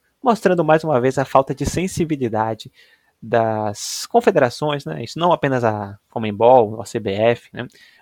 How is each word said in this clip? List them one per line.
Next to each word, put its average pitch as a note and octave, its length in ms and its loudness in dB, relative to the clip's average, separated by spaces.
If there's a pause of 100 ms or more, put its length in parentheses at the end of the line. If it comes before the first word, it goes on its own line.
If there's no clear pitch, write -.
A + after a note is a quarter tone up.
(220)
mostrando G3 400 2
mais D#3 220 2
uma D3 160 2
vez C3 160 0
a C3+ 80 0
falta C3+ 300 2
de C#3+ 100 -6
sensibilidade C3 1080 -4 (500)
das A2 840 -2
confederações, D3 800 0
né? D#3 180 -10
Isso - 160 -12
não E3+ 140 2
apenas C3+ 320 0
a G#2 340 -4 (100)
conmebol, A2+ 720 4
a A#2 60 -12
C A#2+ 140 -6
B G#2 120 -4
F, A2+ 400 0
né? A#2+ 140 -10 (360)